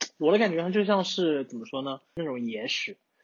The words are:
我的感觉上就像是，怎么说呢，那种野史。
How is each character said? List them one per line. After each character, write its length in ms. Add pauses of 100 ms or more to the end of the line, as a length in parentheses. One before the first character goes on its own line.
(180)
我 160
的 40
感 140
觉 60
上 160
就 100
像 220
是， 400
怎 120
么 80
说 160
呢， 200 (140)
那 100
种 200
野 220
史。 300 (260)